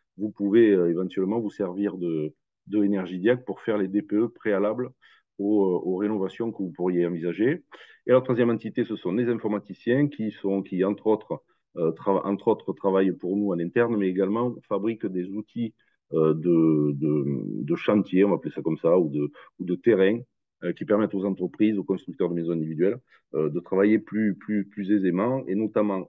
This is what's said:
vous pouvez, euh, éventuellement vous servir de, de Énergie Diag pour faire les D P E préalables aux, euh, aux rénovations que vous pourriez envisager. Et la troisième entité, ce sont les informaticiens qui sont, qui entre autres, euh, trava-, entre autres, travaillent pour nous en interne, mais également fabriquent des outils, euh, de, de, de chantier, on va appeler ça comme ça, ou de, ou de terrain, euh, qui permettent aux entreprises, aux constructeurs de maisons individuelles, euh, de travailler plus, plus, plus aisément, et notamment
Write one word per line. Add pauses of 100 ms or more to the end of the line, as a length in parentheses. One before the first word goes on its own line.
(180)
vous
pouvez,
euh,
éventuellement
vous
servir
de, (340)
de
Énergie
Diag
pour
faire
les
D
P
E
préalables (460)
aux,
euh,
aux
rénovations
que
vous
pourriez
envisager. (440)
Et
la
troisième
entité,
ce
sont
les
informaticiens
qui
sont,
qui
entre
autres, (340)
euh,
trava-,
entre
autres,
travaillent
pour
nous
en
interne,
mais
également (120)
fabriquent
des
outils, (400)
euh,
de,
de,
de
chantier,
on
va
appeler
ça
comme
ça,
ou
de, (280)
ou
de
terrain, (440)
euh,
qui
permettent
aux
entreprises,
aux
constructeurs
de
maisons
individuelles, (340)
euh,
de
travailler
plus,
plus,
plus
aisément,
et
notamment